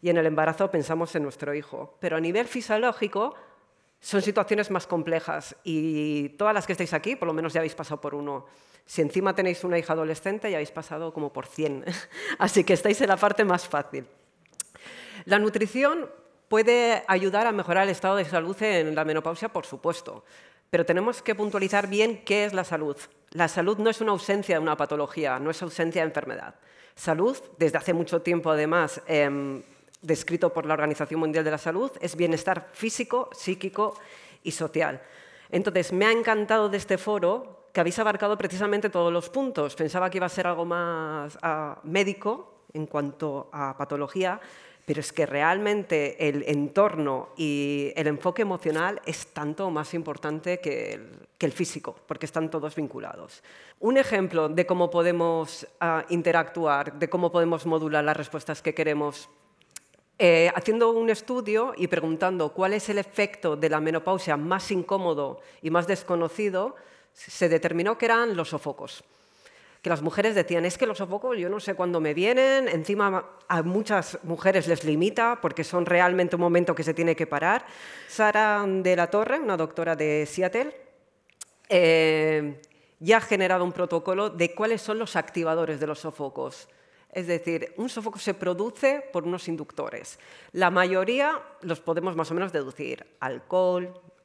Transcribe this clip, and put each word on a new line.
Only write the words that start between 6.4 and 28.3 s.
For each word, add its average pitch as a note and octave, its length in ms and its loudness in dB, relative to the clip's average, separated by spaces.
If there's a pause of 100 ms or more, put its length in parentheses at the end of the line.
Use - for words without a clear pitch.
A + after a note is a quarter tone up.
las G3+ 140 -2
que G3 60 -2
estáis E3+ 200 -4
aquí, G#3 240 -2
por F#3 100 -4
lo E3+ 60 0
menos D#3+ 200 -4
ya E3 80 0
habéis D#3+ 140 -2
pasado D3+ 260 -8
por C#3+ 140 -6
uno. C#3+ 320 -8 (380)
Si - 160 -4
encima F#3 340 0
tenéis F#3 300 0
una F3 140 0
hija E3 160 -2
adolescente, E3 560 -4
ya E3+ 80 -2
habéis D3 120 -6
pasado D#3+ 440 -10
como D3 180 -6
por C3 140 -10
cien. C#3+ 380 -4 (280)
<laughs> - 260 -8
Así F3+ 260 4
que F#3 100 4
estáis G#3 260 2
en B3+ 80 4
la F#3+ 80 4
parte G3+ 280 4
más F3+ 220 2
fácil. C#3 400 -6 (1160)
La G3 140 4
nutrición A#3 720 0 (380)
puede A#3 580 4
ayudar G3 400 2
a A3+ 60 2
mejorar F#3 320 2
el G3 60 2
estado F#3+ 260 0
de F#3+ 80 0
salud E3+ 380 -2
en E3+ 320 2
la D#3 100 2
menopausia, D#3 460 -2
por - 140 -6
supuesto, - 600 -6 (440)
pero E3+ 160 2
tenemos F#3+ 380 0
que A3 120 -2
puntualizar G3+ 520 0
bien G#3+ 380 2
qué G#3 200 2
es G#3 80 -2
la F#3 120 -2
salud. D3+ 320 -4 (340)
La E3 180 2
salud F#3+ 300 0
no G#3+ 100 2
es G#3+ 120 0
una A3 120 2
ausencia G3 440 0
de D#3 60 0
una D#3 140 0
patología, D3 600 -2
no C#3+ 120 -2
es D#3+ 120 -6
ausencia E3 400 -2
de D#3+ 60 2
enfermedad. - 480 -8 (380)
Salud, F#3 440 0 (180)
desde E3 220 2
hace F3 160 0
mucho E3+ 260 0
tiempo E3 300 0